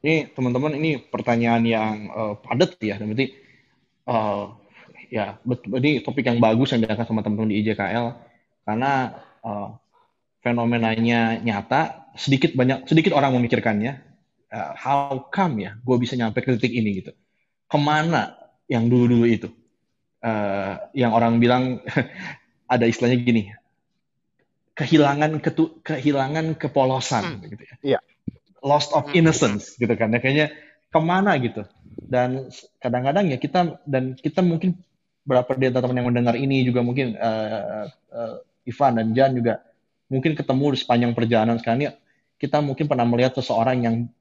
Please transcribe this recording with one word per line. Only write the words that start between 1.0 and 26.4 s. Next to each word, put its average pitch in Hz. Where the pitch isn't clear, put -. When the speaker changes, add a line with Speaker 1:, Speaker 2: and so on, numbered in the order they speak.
Speaker 1:
pertanyaan 117
yang, 110
eh, 107
padat 143
ya, 104
dan 107
berarti, 127
eh, 104
ya, 101
bet-, 123
ini 147
topik 131
yang 117
bagus 117
yang 120
diangkat 110
sama 110
teman-teman 107
di 101
I -
J 104
K 101
L, 117
karena, 123
eh, 104
fenomenanya 117
nyata, 117
sedikit 135
banyak, 127
sedikit 160
orang 135
memikirkannya, 120
eh, 101
how 139
come 160
ya 107
gue 123
bisa 123
nyampe 117
ke 123
titik 113
ini 104
gitu? -
Kemana 151
yang 117
dulu-dulu 120
itu? 110
Eh, 101
yang 113
orang 117
bilang 123
<laughs> -
ada 117
istilahnya 120
gini, 113
kehilangan 147
ketu-, -
kehilangan 147